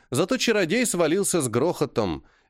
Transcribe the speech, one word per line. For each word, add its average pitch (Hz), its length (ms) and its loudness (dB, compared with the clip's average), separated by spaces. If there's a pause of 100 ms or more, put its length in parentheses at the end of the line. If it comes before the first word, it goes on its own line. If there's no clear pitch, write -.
(120)
зато 175 240 0
чародей 208 500 0
свалился 175 540 0
с 131 80 -2
грохотом 117 760 -2 (260)